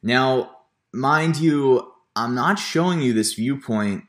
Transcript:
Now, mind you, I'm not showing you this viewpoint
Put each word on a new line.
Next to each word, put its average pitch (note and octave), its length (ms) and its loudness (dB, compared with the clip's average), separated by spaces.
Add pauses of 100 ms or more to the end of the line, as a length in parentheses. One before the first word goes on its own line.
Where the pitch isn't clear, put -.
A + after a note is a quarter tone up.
Now, C3 560 0 (340)
mind D3 460 0
you, C#3+ 540 2 (240)
I'm A#2 180 -2
not D#3 240 0
showing E3+ 440 -2
you B2 120 2
this A2 220 0
viewpoint A2 720 -4